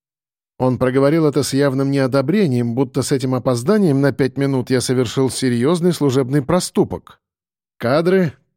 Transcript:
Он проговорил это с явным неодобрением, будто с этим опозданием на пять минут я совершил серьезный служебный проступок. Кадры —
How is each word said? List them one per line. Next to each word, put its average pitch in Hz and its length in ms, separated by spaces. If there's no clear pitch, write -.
Он 127 200
проговорил 139 480
это 147 160
с 123 120
явным 139 360
неодобрением, 135 840
будто 131 260
с 123 120
этим 131 220
опозданием 135 680
на 139 100
пять 131 240
минут 135 320
я 131 140
совершил 127 480
серьезный 143 640
служебный 139 480
проступок. 160 800
Кадры — 165 540